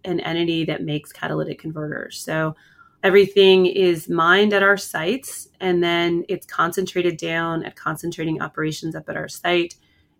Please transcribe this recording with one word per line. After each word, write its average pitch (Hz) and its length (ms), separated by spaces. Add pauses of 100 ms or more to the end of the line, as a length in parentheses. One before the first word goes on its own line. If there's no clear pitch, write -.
an 180 140
entity 165 460
that 165 180
makes 151 300
catalytic 156 480
converters. 156 580
So 160 380 (460)
everything 190 640
is 175 420
mined 175 440
at 196 100
our 196 140
sites, 190 720 (120)
and 180 220
then 170 460
it's 180 180
concentrated 175 680
down 165 480
at - 120
concentrating 160 680
operations 156 520
up 156 140
at 160 80
our 156 120
site. 175 480 (440)